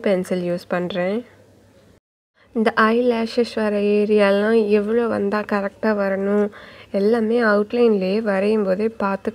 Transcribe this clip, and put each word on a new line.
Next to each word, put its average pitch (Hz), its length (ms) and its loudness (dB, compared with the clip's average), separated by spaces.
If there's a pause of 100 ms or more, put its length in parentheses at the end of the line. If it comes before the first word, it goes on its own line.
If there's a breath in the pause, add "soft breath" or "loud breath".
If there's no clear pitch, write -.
பென்சில் 185 440 -2
யூஸ் 175 240 -6
பண்றேன். 180 440 -4 (1400 soft breath)
இந்த 220 160 2 (200)
ஐ 226 40 0 (160)
லேஷஸ் 226 500 -2
வர 208 200 -2 (160)
ஏரியாலாம் 208 640 2 (200)
எவ்வளோ 220 260 0 (100)
வந்தா 202 260 -2 (120)
கரெக்டா 202 400 -2 (100)
வரணும், 196 440 0 (540 loud breath)
எல்லாமே 220 360 2 (140)
அவுட்லைன்லேயே 208 760 2
வரையும் 202 400 0
போதே 196 180 0 (160)
பார்த்து 196 320 -4